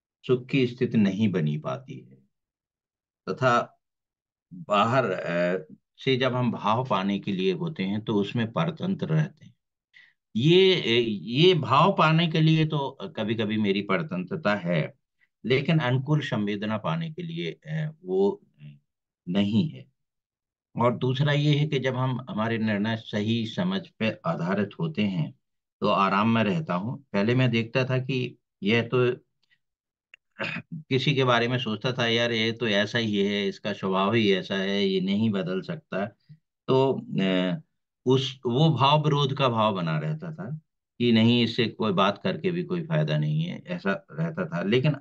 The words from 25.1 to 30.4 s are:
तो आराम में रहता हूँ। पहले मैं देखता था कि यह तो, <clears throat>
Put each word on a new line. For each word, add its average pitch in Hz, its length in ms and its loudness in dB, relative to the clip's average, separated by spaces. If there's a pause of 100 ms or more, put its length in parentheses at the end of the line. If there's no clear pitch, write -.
तो 101 80 0
आराम 98 400 2
में 113 160 2
रहता 87 300 -2
हूँ। 95 380 -6
पहले 104 220 2
मैं 131 160 2
देखता 117 340 0
था 127 140 -2
कि 127 400 -6 (240)
यह 113 200 2
तो, 123 300 0 (1200)
<clears throat> - 280 -10 (100)